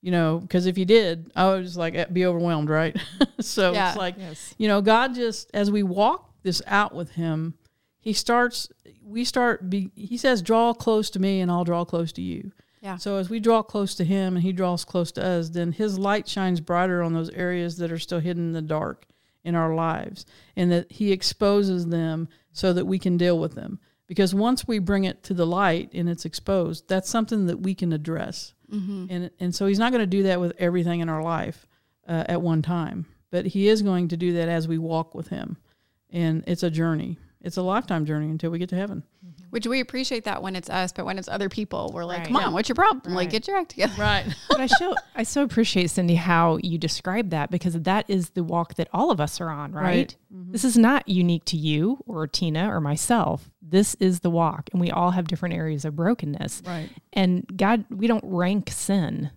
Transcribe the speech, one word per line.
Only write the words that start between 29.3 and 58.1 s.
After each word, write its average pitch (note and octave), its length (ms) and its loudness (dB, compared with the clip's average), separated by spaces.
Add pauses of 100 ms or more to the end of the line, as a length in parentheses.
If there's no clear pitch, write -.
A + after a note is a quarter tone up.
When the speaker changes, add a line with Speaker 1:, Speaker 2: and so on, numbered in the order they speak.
Speaker 1:
and F3+ 140 -2
so G3 100 0
he's G3 140 4
not A#3 120 4
gonna A#3 160 2
do G3 160 2
that F#3 160 2
with F3 180 0
everything E3+ 440 0
in E3 80 -2
our D#3 120 -2
life, - 440 -4 (420)
uh, E3 220 0
at F3 120 0
one E3 200 2
time, E3+ 440 -4 (240)
but F3+ 160 -2
he G3 220 2
is G#3+ 140 4
going F3+ 260 2
to E3 100 -4
do F3 160 0
that E3+ 140 0
as E3 220 0
we E3 80 0
walk E3 360 -2
with - 140 -10
him. - 300 -8 (540)
And E3 360 0
it's F3 160 -2
a E3+ 80 0
journey. D#3+ 480 -2 (220)
It's F3 160 -8
a F#3+ 40 -2
lifetime F#3 440 -2
journey D3+ 240 -2
until D#3+ 200 -4
we E3+ 100 -4
get F3+ 100 -6
to F3+ 60 -4
heaven. F#3+ 280 -4 (220)
Speaker 3:
Mm-hmm. E3+ 260 -20
Speaker 2:
Which A3+ 160 -6
we C4 120 0
appreciate B3+ 460 -4
that - 180 -6
when F#3+ 120 -6
it's F3+ 140 -10
us, F#3 220 -2
but E3+ 140 -8
when F#3+ 120 -4
it's F#3 120 -10
other G3+ 180 -2
people, - 460 -6
we're F3 100 -8
like, F3 160 -6
Speaker 3:
Right. E3+ 80 -8
Speaker 2:
"Come A#3+ 100 0
on, - 40 2
Speaker 3:
Yeah. - 80 0
Speaker 2:
what's F#3+ 180 -2
your B3 80 -2
problem? C#4+ 380 2
Like, F3+ 140 0
Speaker 3:
Right. - 20 -4
Speaker 2:
get A3 180 -4
your G4 100 0
act F4 120 -2
together." B3+ 280 -2
Speaker 1:
Right. G#3 280 2 (160)
<laughs> - 80 -20
Speaker 3:
But C#4+ 100 4
I C4 60 0
so, F4 300 4 (200)
I A#3 80 -2
so C#4+ 200 0
appreciate, G#3 480 2
Cindy, F3 240 4
how E3 460 4
you E3+ 160 -2
describe F#3 520 -2
that, D3+ 220 -2
because F3 280 0
that F#3+ 300 0
is F#3 220 0
the F3+ 120 -2
walk E3+ 320 -2
that D#3+ 160 -2
all B3+ 200 2
of E3+ 100 2
us - 180 -4
are E3+ 100 -4
on, D3 220 -8
right? D3+ 120 -4
Speaker 1:
Right. F#3 320 2 (180)
Mm-hmm. F3+ 180 -14
Speaker 3:
This G3+ 140 -2
is A#3 120 6
not A#3 300 6
unique F3 380 2
to E3+ 120 -4
you D#3 500 0
or D#3+ 200 -4
Tina E3 480 0
or E3+ 60 0
myself. D#3 680 0 (120)
This F#3 380 2
is F#3 200 4
the F3+ 120 0
walk, D#3 420 0
and F3+ 80 2
we E3+ 100 2
all F3 200 2
have F3+ 160 0
different E3+ 280 -2
areas D#3 300 -4
of D3+ 100 -4
brokenness. E3 680 -2
Speaker 1:
Right. E3+ 240 -8 (240)
Speaker 3:
And F3+ 320 2 (100)
God, G#3 340 2
we G#3+ 180 -2
don't A3+ 180 2